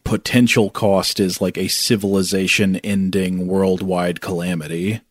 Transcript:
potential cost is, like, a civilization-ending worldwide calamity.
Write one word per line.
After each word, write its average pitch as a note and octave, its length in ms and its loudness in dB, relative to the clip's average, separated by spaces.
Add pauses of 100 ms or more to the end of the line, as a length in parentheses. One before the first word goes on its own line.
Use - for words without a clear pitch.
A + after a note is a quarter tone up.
potential A2+ 640 2
cost G2 500 0
is, F#2 220 0
like, F#2 160 -2
a F#2+ 120 -2
civilization-ending F#2+ 1800 0
worldwide F#2 720 0
calamity. F2 800 -4 (100)